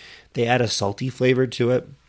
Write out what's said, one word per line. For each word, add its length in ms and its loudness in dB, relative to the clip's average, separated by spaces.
They 120 0
add 140 2
a 80 0
salty 400 -4
flavor 400 2
to 240 0
it. 160 -2